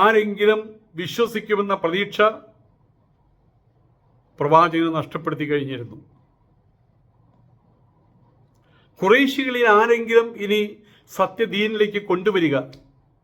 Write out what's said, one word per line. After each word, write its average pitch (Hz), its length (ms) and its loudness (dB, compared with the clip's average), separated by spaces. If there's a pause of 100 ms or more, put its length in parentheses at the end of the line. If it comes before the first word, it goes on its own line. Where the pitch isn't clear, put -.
ആരെങ്കിലും 214 580 2 (400)
വിശ്വസിക്കുമെന്ന 202 800 -2
പ്രതീക്ഷ 196 380 -4 (2250)
പ്രവാചകന് 165 600 2
നഷ്ടപ്പെടുത്തി 151 520 -8
കഴിഞ്ഞിരുന്നു. 131 480 -6 (3000)
ഖുറൈശികളിൽ 254 680 2 (120)
ആരെങ്കിലും 233 500 2 (160)
ഇനി 208 160 0 (560)
സത്യദീനിലേക്ക് 208 840 -2 (100)
കൊണ്ടുവരിക, 180 460 0 (680)